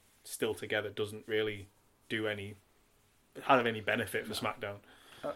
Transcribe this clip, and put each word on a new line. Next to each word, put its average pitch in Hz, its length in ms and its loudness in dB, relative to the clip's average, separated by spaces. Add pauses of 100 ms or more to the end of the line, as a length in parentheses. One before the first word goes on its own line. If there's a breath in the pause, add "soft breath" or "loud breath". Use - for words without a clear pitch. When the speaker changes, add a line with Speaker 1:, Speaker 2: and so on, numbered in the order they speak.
(240)
Speaker 1:
still - 300 -2
together 107 360 -2
doesn't 107 380 -4
really 107 400 0 (400)
do 110 200 0
any, 104 260 -4 (920)
have 127 220 8
any 110 160 0
benefit 110 460 0
for 104 60 -6 (100)
Speaker 2:
No. 107 80 2
Speaker 1:
SmackDown. 101 240 -6 (480 soft breath)
Speaker 2:
Uh, 143 120 -4